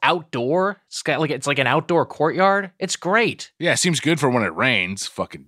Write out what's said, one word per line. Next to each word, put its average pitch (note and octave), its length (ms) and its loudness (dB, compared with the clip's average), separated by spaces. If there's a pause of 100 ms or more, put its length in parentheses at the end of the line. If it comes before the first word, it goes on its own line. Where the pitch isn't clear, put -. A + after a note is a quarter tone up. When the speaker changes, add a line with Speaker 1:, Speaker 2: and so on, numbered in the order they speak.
Speaker 1:
outdoor. E3 840 -2
It's - 140 -12
got, D3 200 -2
like, D#3 100 0
it's C3+ 160 -4
like C#3+ 120 0
an C3 80 2
outdoor D#3 380 2
courtyard. F#3 760 0
It's F#3 180 -6
great. G3+ 600 0
Speaker 2:
Yeah, E3 160 0
it - 40 2
seems E3+ 240 0
good D#3+ 180 0
for C#3 100 2
when B2 140 2
it F2 120 0
rains. G2 520 0
Fucking E2 400 -8